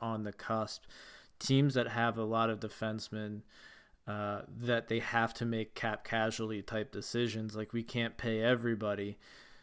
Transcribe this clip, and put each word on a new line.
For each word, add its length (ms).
on 200
the 100
cusp. 500
Teams 340
that 140
have 300
a 80
lot 240
of 100
defensemen, 840
uh, 360
that 320
they 100
have 360
to 100
make 280
cap 300
casualty 580
type 300
decisions, 640
like, 160
we 120
can't 340
pay 240
everybody. 760